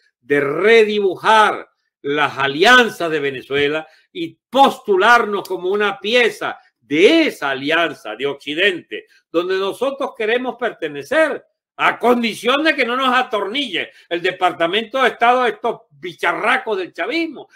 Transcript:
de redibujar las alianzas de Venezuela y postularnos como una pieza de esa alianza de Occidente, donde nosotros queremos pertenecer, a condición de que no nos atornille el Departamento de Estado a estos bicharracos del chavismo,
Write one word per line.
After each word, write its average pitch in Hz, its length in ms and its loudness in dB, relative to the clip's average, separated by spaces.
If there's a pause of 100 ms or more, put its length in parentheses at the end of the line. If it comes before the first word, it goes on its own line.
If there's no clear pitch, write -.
(200)
de 143 200 0
redibujar 196 1300 2 (320)
las 143 360 -2
alianzas 175 760 4
de 156 80 -2
Venezuela 143 680 -2 (240)
y 165 280 -10 (100)
postularnos 214 1000 2
como 180 220 -6
una 208 300 -2
pieza 214 580 -2 (220)
de 220 480 4
esa 143 240 -6
alianza 139 640 -2
de 127 100 -6
Occidente, 147 800 -4 (260)
donde 185 260 -2
nosotros 247 600 -4
queremos 233 380 -2
pertenecer, 208 920 -4 (340)
a 160 200 0
condición 240 640 0
de 311 120 2
que 269 100 0
no 233 100 -2
nos 254 200 0
atornille 214 760 -4 (180)
el 175 100 -4
Departamento 180 800 -2
de 247 100 2
Estado 247 340 2
a 233 60 0
estos - 320 -4 (100)
bicharracos 185 840 -4
del 185 160 -6
chavismo, 254 640 -6